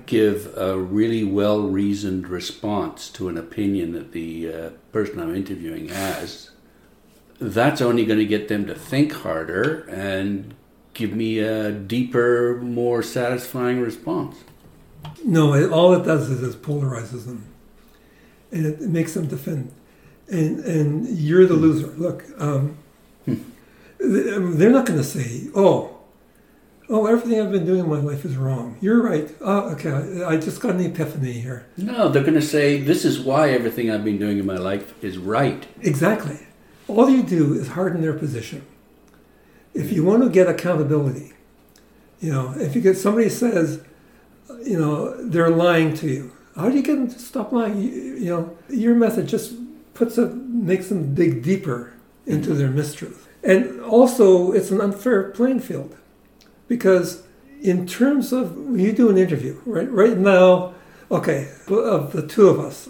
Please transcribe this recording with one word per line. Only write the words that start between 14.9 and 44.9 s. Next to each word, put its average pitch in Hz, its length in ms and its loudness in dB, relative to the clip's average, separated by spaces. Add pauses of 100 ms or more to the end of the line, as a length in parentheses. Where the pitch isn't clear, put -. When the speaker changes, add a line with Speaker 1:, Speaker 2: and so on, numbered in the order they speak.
Speaker 2:
No, 160 300 4
it, 143 160 4
all 175 240 6
it - 100 0
does 139 260 0
is 123 120 -2
it 120 200 -8
polarizes 123 640 -6
them. 113 180 -14 (1080)
And 160 160 -2
it, 151 140 -4
it 240 80 -6
makes 165 260 -2
them 170 120 -4
defend. 143 460 -8 (580)
And, 165 300 -2
and 165 580 -2
you're 170 280 6
the 170 80 4
Speaker 1:
Hmm. 156 60 4
Speaker 2:
loser. 151 280 2
Look, 175 360 -6 (160)
um, 143 380 -2 (460)
Speaker 1:
Hmm. 120 100 -2 (640)
Speaker 2:
th-, 214 340 0
um, 180 240 -2
they're 208 120 8
not 254 160 4
gonna 143 180 0
say, 131 500 -8
"Oh, 185 440 2 (880)
oh, 214 180 0
everything 233 340 2
I've 196 120 -2
been 175 140 0
doing 185 140 2
in 165 80 -2
my 147 120 0
life 143 240 -4
is 135 120 -4
wrong. 127 440 -4
You're 226 220 4
right. 156 260 -2 (140)
Oh, 202 300 0
okay, 147 180 -6
I, 175 400 -4
I 160 80 2
just - 220 -6
got 208 140 -2
an 180 60 -2
epiphany 143 520 -4
here." 120 340 -10 (100)
Speaker 1:
No, 202 320 0
they're 135 160 2
gonna 156 180 4
say, 143 380 2
"This 143 240 0
is 139 160 0
why 135 300 2
everything 117 400 0
I've 104 140 -2
been 104 140 0
doing 104 200 -2
in 95 80 -2
my 95 100 -4
life 95 380 -6 (100)
is 92 140 -8
right." 110 480 -2 (160)
Speaker 2:
Exactly. 165 560 -2 (500)
All 233 220 4
you 254 120 4
do 156 300 2
is - 160 -4
harden 175 320 -2
their 160 140 0
position. 139 480 -8 (1120)
If 135 180 -2
you 165 120 2
want 220 200 4
to 208 60 2
get 180 180 6
accountability, 147 840 -2 (840)
you 160 120 -4
know, 135 240 -4
if 185 180 -4
you 240 60 0
get, 185 160 4
somebody 214 320 2
says, 180 520 0 (840)
you 196 140 -2
know, 151 440 -2